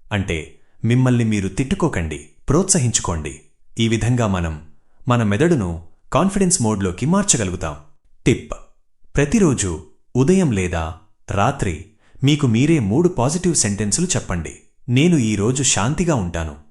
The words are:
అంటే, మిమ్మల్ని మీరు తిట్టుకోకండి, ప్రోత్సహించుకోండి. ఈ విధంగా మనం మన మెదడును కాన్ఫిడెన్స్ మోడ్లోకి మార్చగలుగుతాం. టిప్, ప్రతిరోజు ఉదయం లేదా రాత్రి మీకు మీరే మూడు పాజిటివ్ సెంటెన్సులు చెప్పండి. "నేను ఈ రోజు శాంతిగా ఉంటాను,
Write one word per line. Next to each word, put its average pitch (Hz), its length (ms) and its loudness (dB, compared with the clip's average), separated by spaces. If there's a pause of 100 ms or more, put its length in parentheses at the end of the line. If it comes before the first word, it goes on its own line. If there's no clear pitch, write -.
(120)
అంటే, 87 480 -4 (240)
మిమ్మల్ని 123 400 2
మీరు 104 240 0
తిట్టుకోకండి, 135 800 -4 (200)
ప్రోత్సహించుకోండి. 117 920 0 (380)
ఈ 113 100 4
విధంగా 113 380 2
మనం 85 360 -2 (460)
మన 120 140 2
మెదడును 104 600 0 (300)
కాన్ఫిడెన్స్ 180 500 2
మోడ్లోకి 98 440 -2
మార్చగలుగుతాం. 101 680 -2 (500)
టిప్, - 280 0 (600)
ప్రతిరోజు 139 680 0 (300)
ఉదయం 160 360 4
లేదా 87 420 -2 (360)
రాత్రి 98 540 -2 (400)
మీకు 143 220 4
మీరే 139 320 4
మూడు 127 300 2
పాజిటివ్ 165 460 -2
సెంటెన్సులు 104 520 -2
చెప్పండి. 98 480 -4 (340)
"నేను 151 280 4
ఈ 110 200 2
రోజు 127 260 0
శాంతిగా 147 520 0
ఉంటాను, 82 420 -4 (140)